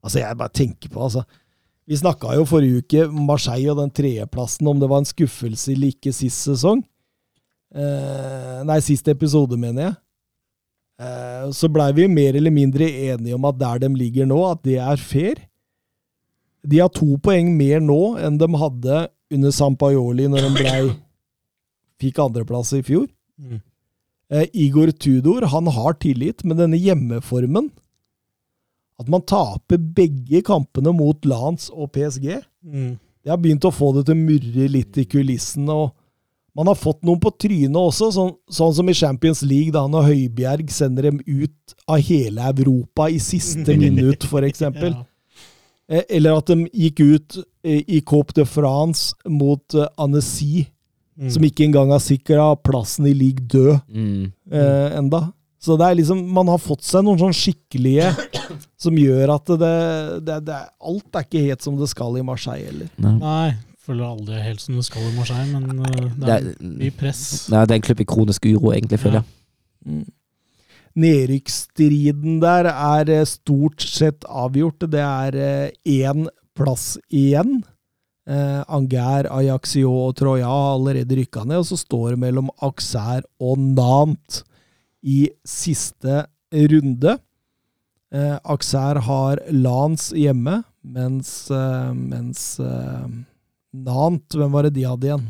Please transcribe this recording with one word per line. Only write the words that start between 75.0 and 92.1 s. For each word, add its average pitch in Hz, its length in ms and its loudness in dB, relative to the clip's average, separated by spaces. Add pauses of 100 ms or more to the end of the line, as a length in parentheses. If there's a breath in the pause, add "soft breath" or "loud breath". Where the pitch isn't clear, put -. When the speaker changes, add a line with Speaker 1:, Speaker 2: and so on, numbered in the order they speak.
Speaker 1:
eh, 139 360 -4 (360)
en 156 200 -2 (280)
plass 139 420 -2 (140)
igjen. 160 520 2 (640)
Eh, 139 420 -4
Angers, 135 600 0
Ajaccio 135 600 0
og 127 240 -2
Troyes 131 300 0
har 139 320 0
allerede 131 400 -2
rykka 127 280 -6
ned, 151 120 -2
og 175 80 0
så 180 120 -6
står 117 340 -4
det 123 80 -2
mellom 127 300 -2 (120)
Auxerre 123 640 -6 (160)
og 127 180 0
Nantes 135 880 0 (600)
i 139 260 2 (160)
siste - 800 -6 (280)
runde. 151 640 2 (920)
Eh, 143 320 -2
Auxerre 139 560 -2
har 135 360 0 (140)
Lens 139 600 0
hjemme, 147 500 0 (220)
mens, 127 680 -8
eh, 131 420 -4
mens, 127 640 -8